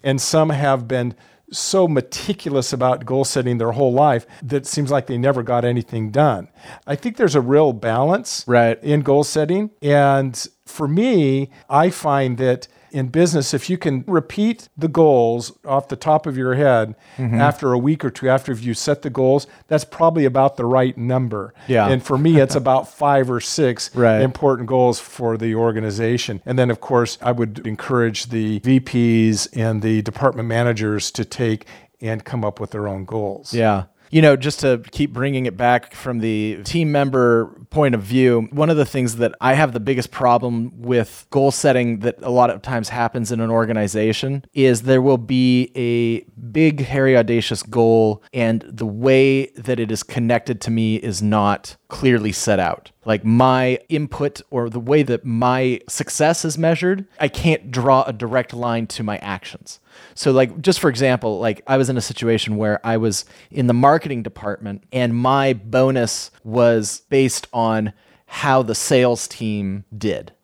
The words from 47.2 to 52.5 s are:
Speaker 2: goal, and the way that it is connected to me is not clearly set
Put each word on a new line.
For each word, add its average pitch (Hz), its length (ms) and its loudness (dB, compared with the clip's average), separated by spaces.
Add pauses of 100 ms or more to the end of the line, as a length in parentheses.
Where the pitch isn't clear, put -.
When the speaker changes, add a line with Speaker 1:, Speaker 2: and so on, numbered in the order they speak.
Speaker 2:
goal, 113 600 2 (120)
and 117 340 0
the 120 160 -10
way 131 640 2 (100)
that 120 240 -4
it 110 100 -4
is 110 120 -4
connected 120 600 -2
to 117 80 -6
me 110 260 0
is 101 260 -6
not 104 540 0 (120)
clearly 117 440 0
set 101 280 0